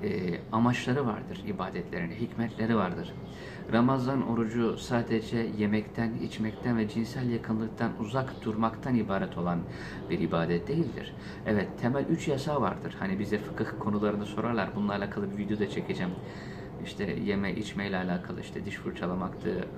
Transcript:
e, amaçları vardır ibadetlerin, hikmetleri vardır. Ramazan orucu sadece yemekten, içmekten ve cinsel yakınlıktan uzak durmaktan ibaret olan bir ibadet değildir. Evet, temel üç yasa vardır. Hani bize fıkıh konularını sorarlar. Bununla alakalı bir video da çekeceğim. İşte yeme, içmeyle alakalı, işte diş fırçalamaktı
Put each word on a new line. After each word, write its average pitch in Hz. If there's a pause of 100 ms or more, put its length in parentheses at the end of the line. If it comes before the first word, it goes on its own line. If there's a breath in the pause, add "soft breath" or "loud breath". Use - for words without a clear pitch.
e, 90 (120)
amaçları 123
vardır 92
ibadetlerin, 90
hikmetleri 113
vardır. 90 (600 loud breath)
Ramazan 127
orucu 113
sadece 117
yemekten, 107 (100)
içmekten 110
ve 107
cinsel 117
yakınlıktan 113
uzak 123
durmaktan 113
ibaret 98
olan 87 (500 loud breath)
bir 85
ibadet 85
değildir. 117 (320 loud breath)
Evet, 104 (140)
temel 139
üç 165
yasa 143
vardır. 87
Hani 95
bize 104
fıkıh - (140)
konularını 104
sorarlar. 110
Bununla 101
alakalı 101
bir 101
video 104
da 101
çekeceğim. 90 (760 loud breath)
İşte - (220)
yeme, 98
içmeyle 101
alakalı, 90
işte -
diş 101
fırçalamaktı 90 (100)